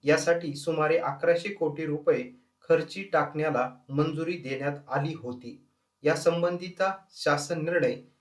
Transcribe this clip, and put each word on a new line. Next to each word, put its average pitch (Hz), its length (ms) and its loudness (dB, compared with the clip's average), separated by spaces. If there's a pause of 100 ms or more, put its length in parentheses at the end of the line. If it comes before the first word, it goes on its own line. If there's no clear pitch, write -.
यासाठी 151 520 2
सुमारे 160 420 2
अकराशे 165 500 2
कोटी 156 380 -4
रुपये 147 360 2 (460)
खर्ची 165 340 2 (100)
टाकण्याला 151 560 0 (220)
मंजुरी 160 480 -2
देण्यात 139 400 -6 (100)
आली 147 260 -2
होती. 123 420 -12 (480)
यासंबंधीचा 175 880 0 (220)
शासन 151 500 0
निर्णय 165 300 2 (260)